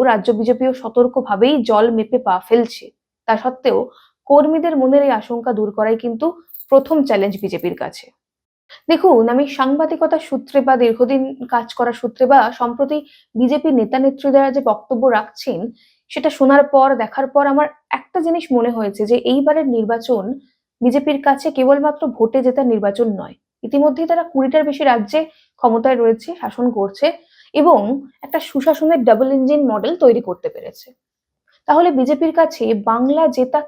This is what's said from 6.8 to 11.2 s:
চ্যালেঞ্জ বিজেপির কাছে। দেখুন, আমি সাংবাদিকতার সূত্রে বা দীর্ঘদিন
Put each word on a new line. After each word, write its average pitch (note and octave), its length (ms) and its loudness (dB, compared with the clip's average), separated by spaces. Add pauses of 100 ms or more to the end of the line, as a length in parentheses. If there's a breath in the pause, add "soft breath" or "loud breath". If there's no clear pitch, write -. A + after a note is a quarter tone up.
চ্যালেঞ্জ G3+ 380 -2
বিজেপির F3 340 -6
কাছে। - 300 -12 (840 loud breath)
দেখুন, D#4+ 420 0
আমি B3+ 180 0
সাংবাদিকতার D#4 720 -2
সূত্রে - 420 -6
বা C4+ 160 2
দীর্ঘদিন A#3+ 440 0 (240)